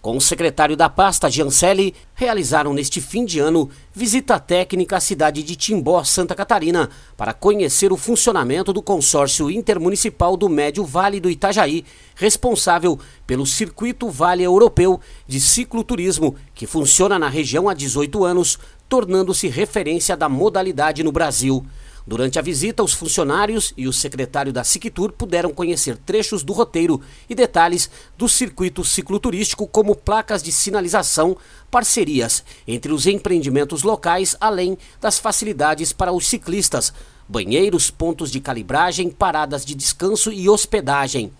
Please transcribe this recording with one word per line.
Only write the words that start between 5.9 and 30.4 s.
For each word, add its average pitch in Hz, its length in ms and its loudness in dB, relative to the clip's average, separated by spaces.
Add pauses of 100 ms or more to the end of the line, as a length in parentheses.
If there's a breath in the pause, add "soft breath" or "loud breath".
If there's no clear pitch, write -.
Santa 180 320 0
Catarina, 170 520 2 (280 loud breath)
para 110 160 -4
conhecer 196 600 2
o 185 40 2
funcionamento 185 760 0
do 185 80 -2
consórcio 147 680 0
intermunicipal 185 880 0
do 190 120 0
Médio 147 360 0
Vale 190 340 0
do 180 100 0
Itajaí, 175 560 2 (300 loud breath)
responsável 180 840 2 (260 loud breath)
pelo 127 180 -2
Circuito 220 640 -4
Vale 175 340 2
Europeu 185 560 4 (260 soft breath)
de 135 140 -2
Cicloturismo, 190 960 0 (180 loud breath)
que - 140 -12
funciona 180 500 2
na 156 100 0
região 147 400 0
há 190 60 0
dezoito 143 500 -2
anos, 175 360 2 (280 soft breath)
tornando-se 185 600 0
referência 170 680 -2
da 151 120 -2
modalidade 156 760 0
no 156 80 0
Brasil. 135 560 0 (400 loud breath)
Durante 127 320 -2
a 151 40 -2
visita, 180 400 -2
os 180 100 2
funcionários 180 840 -2
e 131 100 -6
o 131 60 -2
secretário 135 600 -4
da 120 120 -4
Sictur - 480 -2
puderam 175 400 -2
conhecer 160 440 -2
trechos 208 460 -2
do 139 100 -6
roteiro 170 480 0 (280 loud breath)
e 233 60 -8
detalhes 175 560 2 (260 loud breath)
do 233 120 0
circuito 185 560 -2
cicloturístico, 196 840 -4
como 208 280 2
placas 208 480 -2